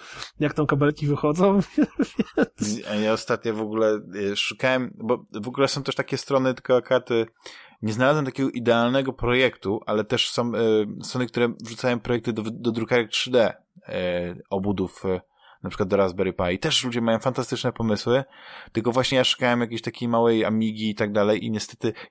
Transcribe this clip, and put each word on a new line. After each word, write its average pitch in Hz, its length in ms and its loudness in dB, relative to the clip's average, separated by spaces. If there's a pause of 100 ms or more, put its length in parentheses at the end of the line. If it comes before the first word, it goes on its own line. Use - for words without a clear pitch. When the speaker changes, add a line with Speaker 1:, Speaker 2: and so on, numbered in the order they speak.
(400)
Speaker 1:
jak 147 140 0
tam 147 120 0
kabelki 147 420 0
wychodzą, 156 460 2
<laughs> 202 60 4 (800)
więc 107 540 -2
Speaker 2:
A 107 40 -2
ja 107 180 2
ostatnio 110 400 -2
w 107 80 -4
ogóle, 110 400 2 (140)
y, 101 200 -2
szukałem, 127 640 0
bo 113 280 -2 (160)
w 107 60 -8
ogóle 131 200 0
są 139 160 -2
też 127 120 -4
takie - 220 -4
strony, 131 360 0
tylko 127 220 0
akurat, 123 360 2
y, 113 140 2 (560)
nie 107 120 -2
znalazłem 135 320 2
takiego 131 240 -2
idealnego 120 640 2
projektu, 120 720 0
ale 107 180 0
też 117 260 -2
są, 120 260 -2
y, 110 320 4 (160)
strony, 123 240 -4
które 120 260 2 (120)
wrzucają 117 340 -2
projekty 120 340 -2
do, 107 120 -4
do 117 260 -4
drukarek 117 380 0
trzy - 220 -4
D, 117 220 4 (360)
y, - 40 -10 (560)
obudów, 95 560 -2
y, 92 140 0 (440)
na 95 60 -6
przykład 98 200 -2
do 101 80 2
Raspberry 95 360 2
Pi. 90 200 -2
I 95 60 -4
też - 240 0
ludzie 120 180 -2
mają 113 180 2
fantastyczne 123 520 -4
pomysły, 117 520 0 (480)
tylko 117 200 -2
właśnie 127 260 2
ja 127 60 4
szukałem 120 380 0
jakiejś 113 200 -4
takiej 120 260 -6
małej 117 380 4
Amigi 110 440 0
i 104 60 -4
tak 104 160 -2
dalej 104 340 2
i 117 60 -4
niestety 107 420 -4 (180)